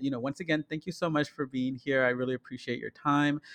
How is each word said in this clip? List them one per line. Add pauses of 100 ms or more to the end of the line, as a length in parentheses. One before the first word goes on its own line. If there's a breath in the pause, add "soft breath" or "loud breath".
you
know,
once
again,
thank
you
so
much
for
being
here.
I
really
appreciate
your
time, (160 loud breath)